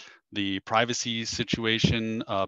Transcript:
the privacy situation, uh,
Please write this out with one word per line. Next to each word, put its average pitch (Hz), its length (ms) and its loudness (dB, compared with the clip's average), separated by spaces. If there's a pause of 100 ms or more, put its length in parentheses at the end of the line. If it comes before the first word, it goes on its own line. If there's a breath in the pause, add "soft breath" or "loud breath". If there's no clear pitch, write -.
(340 loud breath)
the 98 260 -2
privacy 113 680 0
situation, 113 1000 0
uh, 98 200 0